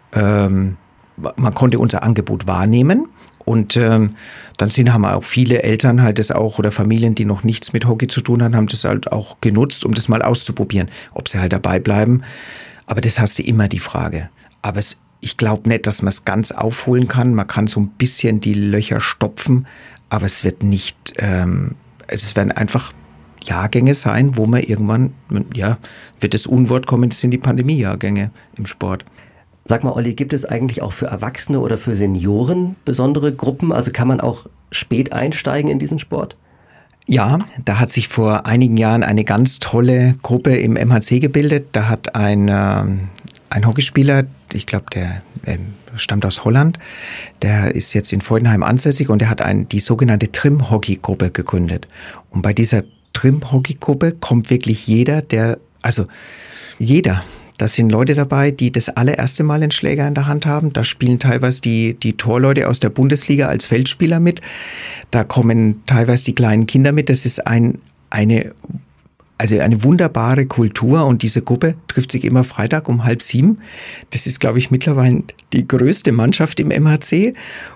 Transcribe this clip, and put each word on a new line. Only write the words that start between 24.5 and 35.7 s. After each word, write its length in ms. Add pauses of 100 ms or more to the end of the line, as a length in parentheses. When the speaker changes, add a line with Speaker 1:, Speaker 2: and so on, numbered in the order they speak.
Speaker 1:
irgendwann, 540 (400)
ja, 240 (400)
wird 160
das 120
Unwort 420
kommen, 220
das 100
sind 100
die 80
Pandemie-Jahrgänge 920 (240)
im 100
Sport. 380 (600)
Speaker 2:
Sag 200
mal, 80
Olli, 220
gibt 180
es 120
eigentlich 380
auch 100
für 140
Erwachsene 540
oder 180
für 160
Senioren 800 (100)
besondere 480
Gruppen? 380
Also 220
kann 160
man 120
auch 260 (260)
spät 400
einsteigen 580